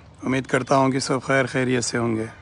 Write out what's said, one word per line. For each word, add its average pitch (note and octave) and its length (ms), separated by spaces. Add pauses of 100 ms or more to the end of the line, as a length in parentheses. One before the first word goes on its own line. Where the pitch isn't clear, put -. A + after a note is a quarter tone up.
(240)
उम्मीद C3 220
करता C3+ 300
हूँ C3 140
कि C3 100
सब C3+ 180
खैर C3+ 280
खैरियत B2+ 360
से - 160
होंगे। A2+ 300 (140)